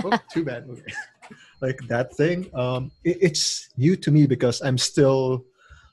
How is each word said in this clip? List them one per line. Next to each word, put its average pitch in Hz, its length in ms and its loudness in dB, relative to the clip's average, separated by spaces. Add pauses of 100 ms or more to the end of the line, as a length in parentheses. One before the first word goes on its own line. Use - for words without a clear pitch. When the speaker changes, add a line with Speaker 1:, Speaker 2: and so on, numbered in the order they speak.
Speaker 1:
Oh, 202 220 0
Speaker 2:
<laughs> - 60 -20
Speaker 1:
too 170 140 -2
bad. 123 240 -8
Okay. - 280 -16
<laughs> - 60 -12 (580)
Like, 131 160 -4 (120)
that 123 260 -4
thing. 175 400 0
Um, 127 340 -4 (140)
it, 170 160 0
it's - 560 -2
new 160 220 2
to 165 120 -2
me 147 160 6
because 123 380 0
I'm 131 160 0
still 135 640 2 (500)